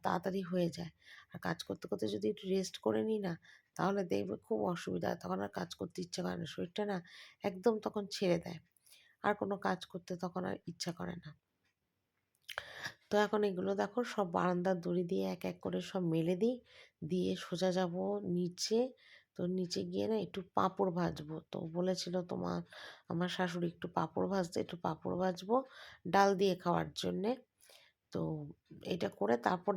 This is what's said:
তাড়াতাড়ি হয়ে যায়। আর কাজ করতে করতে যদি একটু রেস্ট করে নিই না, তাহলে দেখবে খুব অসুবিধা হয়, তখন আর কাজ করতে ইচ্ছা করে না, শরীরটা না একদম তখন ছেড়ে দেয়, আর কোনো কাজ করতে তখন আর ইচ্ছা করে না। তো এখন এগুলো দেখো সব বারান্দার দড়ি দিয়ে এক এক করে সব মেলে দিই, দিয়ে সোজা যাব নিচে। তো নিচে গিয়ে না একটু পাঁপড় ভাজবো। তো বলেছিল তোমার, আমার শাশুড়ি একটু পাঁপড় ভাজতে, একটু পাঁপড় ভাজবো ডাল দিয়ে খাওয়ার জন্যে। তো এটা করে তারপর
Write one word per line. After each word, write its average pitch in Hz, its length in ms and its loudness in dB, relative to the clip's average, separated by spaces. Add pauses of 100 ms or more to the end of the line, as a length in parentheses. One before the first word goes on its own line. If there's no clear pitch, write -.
তাড়াতাড়ি 185 400 0
হয়ে 175 280 2
যায়। 170 220 -8 (360)
আর - 120 -16
কাজ 170 220 -2
করতে - 240 -8
করতে 208 220 -2
যদি 208 200 -2
একটু 202 200 -4
রেস্ট 190 300 0
করে 214 240 2
নিই 220 180 0
না, 180 120 -2 (420)
তাহলে 196 300 2
দেখবে 196 380 -2
খুব 220 220 -2
অসুবিধা 180 440 -2
হয়, 175 100 0
তখন 180 220 -4
আর 202 120 -4
কাজ 180 220 -6
করতে 180 260 -8
ইচ্ছা 175 220 -6
করে 180 140 -2
না, 170 100 -6
শরীরটা 185 380 -6
না 202 120 0 (460)
একদম 202 360 2
তখন 208 320 -4
ছেড়ে 175 280 2
দেয়, 170 200 -8 (640)
আর 208 100 4
কোনো 202 220 -2
কাজ 190 280 0
করতে - 320 -10
তখন 180 280 -4
আর 190 120 -4 (100)
ইচ্ছা 175 260 -6
করে 175 240 -6
না। 151 140 -14 (1800)
তো - 120 0
এখন 208 260 4
এগুলো 190 300 2
দেখো 202 300 0
সব 208 280 0
বারান্দার 180 480 2
দড়ি 175 240 0
দিয়ে 190 280 0
এক 175 120 -8
এক 175 160 -4
করে 180 220 -2
সব 180 200 -2
মেলে 165 340 2
দিই, 233 200 4 (460)
দিয়ে 180 340 2
সোজা 185 360 0
যাব 175 220 2 (340)
নিচে। 180 500 2 (540)
তো 180 140 -6
নিচে 185 380 -2
গিয়ে 190 240 -2
না 220 100 2
একটু 190 220 -4 (140)
পাঁপড় 190 360 4
ভাজবো। 160 460 -2 (140)
তো - 80 -4 (100)
বলেছিল 175 540 0
তোমার, 180 360 -4 (500)
আমার 175 200 0
শাশুড়ি 175 400 0
একটু 170 200 -8
পাঁপড় 175 400 0
ভাজতে, 185 320 0
একটু - 160 -6
পাঁপড় 180 400 -2
ভাজবো 185 400 2 (520)
ডাল 196 280 8
দিয়ে 185 200 4
খাওয়ার 170 380 2
জন্যে। 185 360 -2 (840)
তো 185 80 -2 (640)
এটা 185 240 -2
করে 202 300 2
তারপর 196 380 4